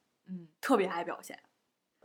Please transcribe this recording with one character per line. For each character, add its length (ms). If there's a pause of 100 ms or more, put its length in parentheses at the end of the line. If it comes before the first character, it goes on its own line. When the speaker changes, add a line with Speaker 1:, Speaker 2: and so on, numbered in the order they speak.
(280)
Speaker 1:
嗯。 200 (140)
Speaker 2:
特 160
别 100
爱 160
表 180
现。 160 (680)